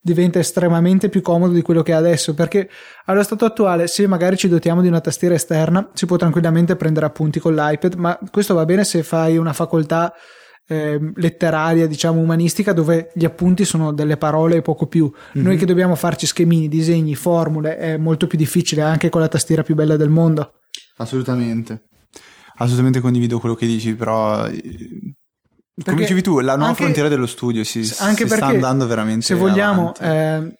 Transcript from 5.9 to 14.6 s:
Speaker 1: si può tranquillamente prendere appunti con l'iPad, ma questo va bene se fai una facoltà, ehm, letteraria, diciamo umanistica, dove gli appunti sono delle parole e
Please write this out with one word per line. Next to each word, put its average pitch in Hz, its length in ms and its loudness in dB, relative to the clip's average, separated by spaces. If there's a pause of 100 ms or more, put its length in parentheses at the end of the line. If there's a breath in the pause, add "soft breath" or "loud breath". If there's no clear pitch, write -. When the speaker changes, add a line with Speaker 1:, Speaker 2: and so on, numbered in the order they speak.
Speaker 1:
si - 120 -4
può 175 120 0
tranquillamente 170 580 2
prendere 156 300 0
appunti 151 340 -2
con 165 160 0
l'iPad, 151 400 0
ma 175 240 -2 (120)
questo 202 220 0
va 160 120 2
bene 185 180 2
se 180 180 0
fai 160 360 0
una 165 160 0
facoltà, 165 600 -2 (540 loud breath)
ehm, 151 480 -4
letteraria, 165 720 0
diciamo 165 320 0
umanistica, 165 540 0
dove 165 400 0
gli 170 120 0
appunti 180 400 2
sono 160 280 -2
delle 151 240 0
parole 160 400 2
e 165 40 2